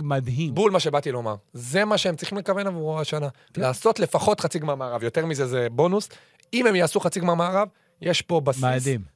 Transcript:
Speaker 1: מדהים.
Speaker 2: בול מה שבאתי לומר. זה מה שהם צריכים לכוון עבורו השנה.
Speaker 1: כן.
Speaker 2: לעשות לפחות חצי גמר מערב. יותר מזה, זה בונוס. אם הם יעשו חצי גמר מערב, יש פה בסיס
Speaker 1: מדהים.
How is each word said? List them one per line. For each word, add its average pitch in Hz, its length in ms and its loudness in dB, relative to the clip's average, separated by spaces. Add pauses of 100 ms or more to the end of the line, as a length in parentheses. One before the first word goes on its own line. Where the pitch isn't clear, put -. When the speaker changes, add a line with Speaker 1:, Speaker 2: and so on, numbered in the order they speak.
Speaker 1:
מדהים. 139 500 -2
Speaker 2:
בול 196 180 4
מה 190 80 2
שבאתי 143 320 0
לומר. 117 240 -4 (180)
זה 131 320 -2
מה 214 120 2
שהם 175 180 0
צריכים 190 220 -8
לכוון 196 300 -2
עבורו 156 320 -4
השנה. 151 280 -4 (260)
Speaker 1:
כן. - 80 -6
Speaker 2:
לעשות 131 380 2
לפחות 180 400 2
חצי 165 200 -2
גמר 151 160 -2
מערב. 123 280 -4
יותר 160 220 0
מזה, 139 220 0
זה 123 240 0
בונוס. 180 380 2 (440)
אם 240 140 4
הם 208 80 4
יעשו 175 240 2
חצי 185 200 -2
גמר 175 140 2
מערב, 185 340 2 (340)
יש 170 200 0
פה 170 200 0
בסיס 131 220 0
Speaker 1:
מדהים. 127 380 0 (140)